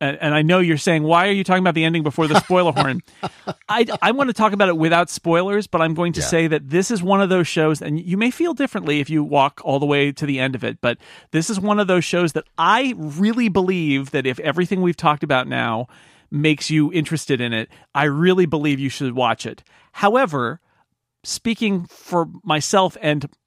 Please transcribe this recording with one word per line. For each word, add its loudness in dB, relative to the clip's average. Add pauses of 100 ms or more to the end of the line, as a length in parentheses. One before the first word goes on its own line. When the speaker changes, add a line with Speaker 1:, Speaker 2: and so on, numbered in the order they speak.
Speaker 1:
and, -2
and 0
I 2
know 4
you're 2
saying, 0
"Why 4
are 2
you 0
talking 2
about 2
the 0
ending 0
before 0
the 4
spoiler 2
horn?" -2 (320)
Speaker 2:
<laughs> -14
Speaker 1:
I, 2 (160)
I 2
want 0
to -2
talk 2
about 4
it 0
without 2
spoilers, -2
but 0
I'm 0
going -2
to -4
Speaker 3:
Yeah. -4
Speaker 1:
say 2
that -2
this 0
is -2
one 2
of 2
those 2
shows, 0
and -4
you -4
may 0
feel -2
differently -2
if -4
you 0
walk 0
all 0
the -2
way 2
to -8
the -2
end -2
of -8
it, -6
but 0 (340)
this -2
is -2
one 2
of 0
those 2
shows 0
that -4 (140)
I 2
really 0
believe 0
that -2
if -4
everything 0
we've 0
talked 0
about 0
now -4 (440)
makes 0
you 2
interested -2
in -4
it, -4 (260)
I 2
really 2
believe -2
you -2
should -6
watch -2
it. -14 (300)
However, 0 (600)
speaking -2
for -4 (160)
myself 0
and -2 (200)